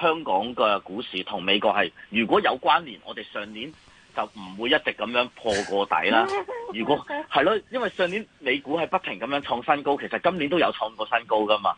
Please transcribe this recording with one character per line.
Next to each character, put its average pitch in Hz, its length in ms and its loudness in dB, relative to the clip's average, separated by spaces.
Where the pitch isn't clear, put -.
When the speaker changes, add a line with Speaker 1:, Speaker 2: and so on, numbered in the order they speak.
Speaker 1:
香 165 240 2
港 113 300 -2
嘅 107 260 4
股 98 220 -10
市 92 220 -6
同 95 180 -8
美 98 180 2
國 104 140 4
係， 95 180 2
如 110 180 0
果 190 140 4
有 127 180 2
關 165 240 4
聯， 113 220 -14
我 113 100 -14
哋 113 160 -10
上 107 220 -10
年 117 180 -12
就 113 80 -2
唔 98 380 -12
會 123 80 0
一 - 20 2
直 147 240 2
咁 107 140 -6
樣 123 240 2
破 110 180 0
過 98 200 0
底 85 240 2
啦。 113 180 6
Speaker 2:
<laughs> 494 240 -10
Speaker 1:
如 - 140 -4
果， 143 200 2
係 143 120 2
咯， 196 180 2
因 247 80 -4
為 233 120 -2
上 180 180 0
年 202 180 -6
美 139 200 -2
股 143 200 -4
係 160 80 -2
不 - 140 0
停 107 200 -8
咁 113 60 -4
樣 143 160 -2
創 123 200 -4
新 143 200 2
高， 139 160 0
其 107 100 -8
實 110 140 -2
今 175 160 2
年 147 100 -2
都 170 100 2
有 110 140 2
創 110 220 -4
過 107 120 -4
新 117 200 0
高 110 140 2
㗎 107 180 2
嘛。 98 200 0